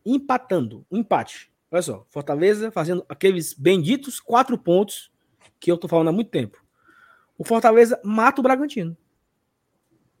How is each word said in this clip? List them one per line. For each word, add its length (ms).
empatando, 840
um 100
empate. 520
Olha 120
só, 280
Fortaleza 600
fazendo 380
aqueles 440
benditos 680
quatro 360
pontos 540
que 100
eu 80
tô 120
falando 180
há 60
muito 180
tempo. 320
O 60
Fortaleza 600
mata 360
o 40
Bragantino. 520